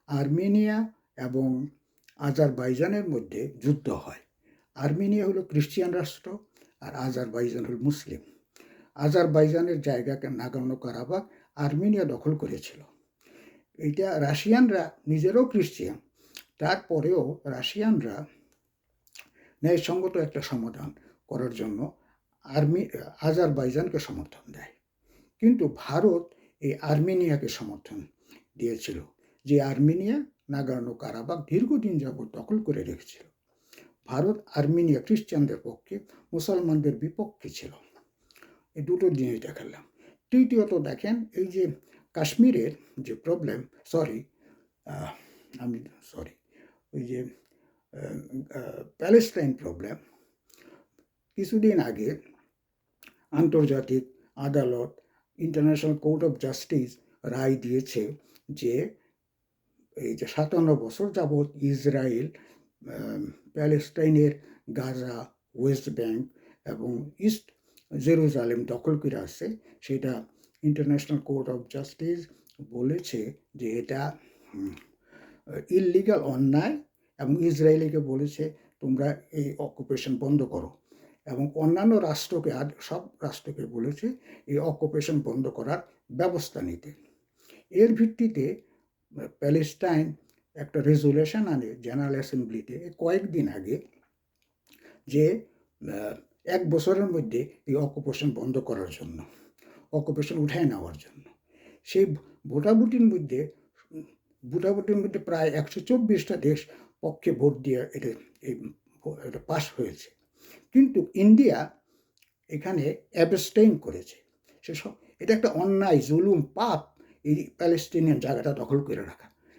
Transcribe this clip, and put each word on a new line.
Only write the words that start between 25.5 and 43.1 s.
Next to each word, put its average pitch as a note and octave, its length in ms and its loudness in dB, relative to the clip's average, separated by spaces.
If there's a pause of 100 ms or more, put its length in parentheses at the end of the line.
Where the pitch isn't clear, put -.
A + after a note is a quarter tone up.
ভারত E3+ 540 0 (300)
এই C#3 140 -2
আর্মেনিয়াকে D#3 760 0
সমর্থন G2+ 580 -12 (520)
দিয়েছিল, A2 420 -6 (440)
যে C#3 180 4
আর্মেনিয়া E3+ 640 2 (260)
নাগর্নো B2+ 440 -4
কারাবাখ A#2+ 560 -10
দীর্ঘদিন G#3+ 480 2
যাবৎ - 340 -8
দখল G#3+ 300 -2
করে - 220 -4
রেখেছিল। - 380 -14 (840)
ভারত F3+ 380 -2 (100)
আর্মেনিয়া D#3+ 460 2
খ্রিস্টানদের E3 640 0
পক্ষে, - 360 -12 (340)
মুসলমানদের D#3+ 640 0
বিপক্ষে - 520 -8
ছিল। - 240 -16 (1040)
এই D3+ 80 -8
দুটো F3+ 280 2
জিনিস B2+ 300 0
দেখালাম। - 420 -14 (480)
তৃতীয়ত A#3+ 440 4
দেখেন, F3 500 -2 (100)
এই F#3 120 -2
যে F3+ 260 -2 (400)
কাশ্মীরের D#3 580 4 (300)
যে A#2 140 -10